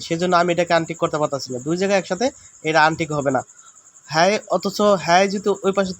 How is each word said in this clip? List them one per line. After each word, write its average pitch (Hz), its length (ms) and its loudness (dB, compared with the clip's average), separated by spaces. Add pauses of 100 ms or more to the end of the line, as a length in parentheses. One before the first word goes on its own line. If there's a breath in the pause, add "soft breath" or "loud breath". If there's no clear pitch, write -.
সেজন্য 175 300 -2
আমি 175 160 2
এটাকে 170 220 0
আনটিক 165 280 -2
করতে 165 200 -2
পারতাছি 143 300 -4
না। 123 140 -6
দুই 160 140 -2
জায়গায় 196 200 2
একসাথে 190 260 -4 (420 loud breath)
এটা 160 200 4
আনটিক 160 200 -4 (100)
হবে 139 180 -2
না। 123 40 0 (720 loud breath)
হ্যাঁ, 170 200 4 (240)
অথচ 190 220 -4 (260)
হ্যাঁ 175 280 4
যদি 208 160 -4 (180)
ওই 196 60 0
পাশে 190 280 -2